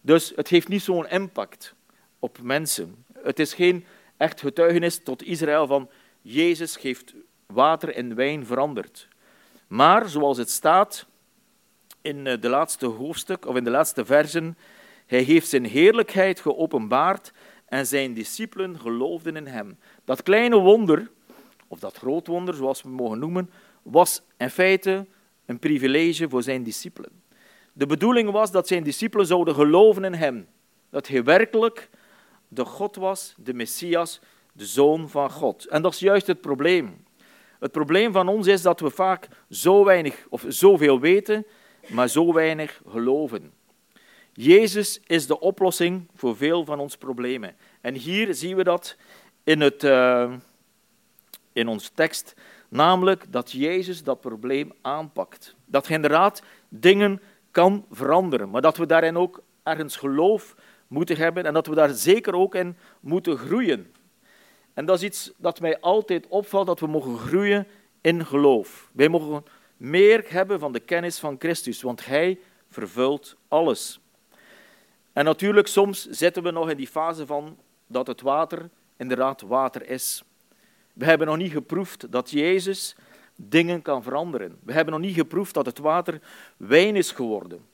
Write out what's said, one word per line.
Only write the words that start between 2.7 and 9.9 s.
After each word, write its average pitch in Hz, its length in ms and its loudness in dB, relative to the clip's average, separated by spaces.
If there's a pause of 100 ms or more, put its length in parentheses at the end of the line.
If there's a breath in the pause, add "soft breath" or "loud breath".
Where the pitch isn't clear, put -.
Het - 160 -4
is 151 160 -2
geen 180 300 0 (320 soft breath)
echt 156 240 -4
getuigenis 170 640 0
tot 131 200 -10
Israël 156 440 -2
van: 135 240 -2 (320 soft breath)
"Jezus 160 580 -2
heeft - 340 -10 (320)
water 151 500 0
in 120 180 -10
wijn 135 320 -4
veranderd." 127 640 -6 (580 soft breath)
Maar 175 420 4